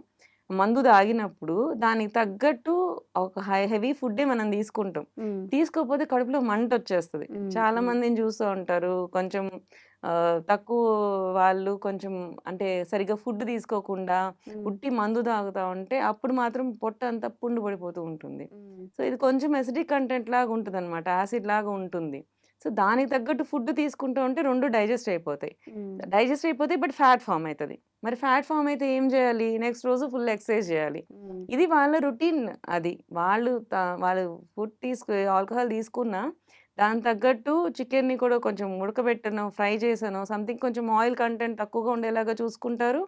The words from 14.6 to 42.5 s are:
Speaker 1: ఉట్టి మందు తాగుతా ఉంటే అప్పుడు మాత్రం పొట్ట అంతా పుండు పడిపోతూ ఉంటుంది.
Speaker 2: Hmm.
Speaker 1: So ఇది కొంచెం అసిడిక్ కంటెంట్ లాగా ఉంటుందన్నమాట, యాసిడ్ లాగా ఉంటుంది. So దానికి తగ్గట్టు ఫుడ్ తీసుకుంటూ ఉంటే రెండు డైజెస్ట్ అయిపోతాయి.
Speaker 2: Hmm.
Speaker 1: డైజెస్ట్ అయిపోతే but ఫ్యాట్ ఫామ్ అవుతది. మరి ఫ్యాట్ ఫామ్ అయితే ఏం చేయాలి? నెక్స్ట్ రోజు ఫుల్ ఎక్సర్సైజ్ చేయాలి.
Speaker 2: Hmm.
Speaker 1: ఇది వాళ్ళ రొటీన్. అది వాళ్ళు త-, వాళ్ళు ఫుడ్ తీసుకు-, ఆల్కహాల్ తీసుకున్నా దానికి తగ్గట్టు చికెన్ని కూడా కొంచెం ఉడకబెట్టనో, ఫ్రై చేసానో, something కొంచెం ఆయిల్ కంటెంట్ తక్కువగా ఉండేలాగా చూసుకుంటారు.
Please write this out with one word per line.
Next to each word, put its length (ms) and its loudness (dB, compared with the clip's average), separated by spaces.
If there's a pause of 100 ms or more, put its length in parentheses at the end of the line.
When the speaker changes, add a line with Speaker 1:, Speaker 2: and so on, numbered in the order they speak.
Speaker 1:
ఉట్టి 240 -4
మందు 320 0
తాగుతా 440 -2
ఉంటే 340 -4
అప్పుడు 320 0
మాత్రం 400 -2
పొట్ట 320 -6
అంతా 260 -4
పుండు 300 -4
పడిపోతూ 420 -6
ఉంటుంది. 480 -10
Speaker 2:
Hmm. 360 -20
Speaker 1:
So 160 -8
ఇది 140 -2
కొంచెం 380 2
అసిడిక్ 360 -2
కంటెంట్ 400 0
లాగా 220 2
ఉంటుందన్నమాట, 560 -4
యాసిడ్ 380 0
లాగా 240 0
ఉంటుంది. 500 -6 (400)
So 100 -4
దానికి 400 2
తగ్గట్టు 340 0
ఫుడ్ 320 -4
తీసుకుంటూ 460 -2
ఉంటే 200 0
రెండు 240 2
డైజెస్ట్ 420 2
అయిపోతాయి. 460 -4 (120)
Speaker 2:
Hmm. 280 -10 (140)
Speaker 1:
డైజెస్ట్ 380 4
అయిపోతే 300 0
but 160 0
ఫ్యాట్ 300 6
ఫామ్ 240 0
అవుతది. 300 -6 (260)
మరి 140 -2
ఫ్యాట్ 300 2
ఫామ్ 220 2
అయితే 200 -2
ఏం 200 2
చేయాలి? 500 2
నెక్స్ట్ 280 -2
రోజు 200 2
ఫుల్ 220 -2
ఎక్సర్సైజ్ 420 0
చేయాలి. 320 0 (100)
Speaker 2:
Hmm. 380 -12
Speaker 1:
ఇది 160 4
వాళ్ళ 320 4
రొటీన్. 440 0 (260)
అది 260 -2 (180)
వాళ్ళు 460 2 (100)
త-, 300 -2
వాళ్ళు 260 2 (260)
ఫుడ్ 320 -8
తీసుకు-, 480 -2
ఆల్కహాల్ 400 2
తీసుకున్నా 520 -4 (560)
దానికి 260 2
తగ్గట్టు 500 2 (140)
చికెన్ని 480 0
కూడా 220 2
కొంచెం 300 -2 (120)
ఉడకబెట్టనో, 680 -2
ఫ్రై 280 0
చేసానో, 460 -2
something 360 -4
కొంచెం 320 -2
ఆయిల్ 260 4
కంటెంట్ 420 -2
తక్కువగా 320 -2
ఉండేలాగా 420 0
చూసుకుంటారు. 760 -2